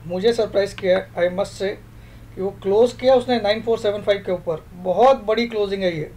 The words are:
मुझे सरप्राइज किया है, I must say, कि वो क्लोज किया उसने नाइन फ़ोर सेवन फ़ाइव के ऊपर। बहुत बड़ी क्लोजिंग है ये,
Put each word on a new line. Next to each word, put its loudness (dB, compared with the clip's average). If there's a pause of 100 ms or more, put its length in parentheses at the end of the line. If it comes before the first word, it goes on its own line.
मुझे 0
सरप्राइज -2
किया 0
है, -6
I 0
must -4
say, -4 (680)
कि -8
वो -2 (140)
क्लोज 4
किया 4
उसने 2
नाइन 0
फ़ोर 0
सेवन 0
फ़ाइव 0
के -4
ऊपर। -6 (120)
बहुत 2
बड़ी 0
क्लोजिंग -4
है 0
ये, -8